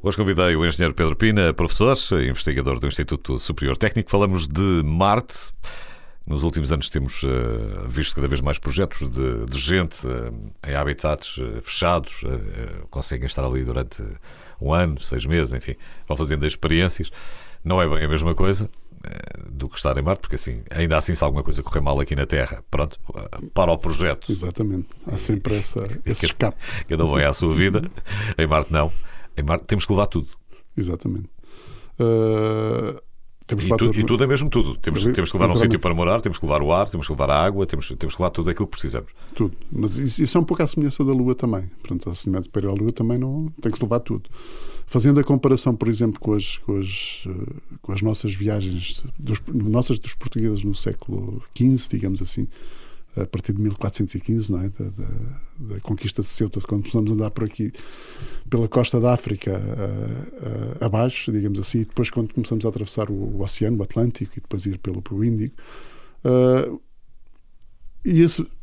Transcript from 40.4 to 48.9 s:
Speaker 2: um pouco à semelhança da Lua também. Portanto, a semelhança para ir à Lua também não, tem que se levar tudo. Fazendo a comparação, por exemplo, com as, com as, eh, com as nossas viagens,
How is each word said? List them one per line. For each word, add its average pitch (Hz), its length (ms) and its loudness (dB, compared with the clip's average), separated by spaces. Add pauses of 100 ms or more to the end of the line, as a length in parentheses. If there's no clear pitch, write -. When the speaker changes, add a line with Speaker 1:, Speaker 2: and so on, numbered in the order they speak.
Speaker 2:
um 156 40 2
pouco 170 180 0
à 151 40 4
semelhança 143 380 0
da 135 80 4
Lua 127 220 4
também. 98 360 -2 (120)
Portanto, 90 260 -6
a 87 60 -4
semelhança 92 360 -2
para 101 120 -2
ir 98 80 0
à - 20 0
Lua 107 200 0
também 120 260 0
não, 135 280 -2 (140)
tem - 100 0
que - 60 0
se - 80 2
levar 117 160 0
tudo. 107 300 -6 (560)
Fazendo 143 340 6
a 135 40 4
comparação, 131 520 4
por 110 120 0
exemplo, 110 300 2
com 107 140 0
as, 104 240 0
com 101 220 -2
as, - 480 -6
eh, 92 260 -6 (300)
com - 100 -8
as 95 80 -2
nossas 107 340 0
viagens, 95 680 -2 (140)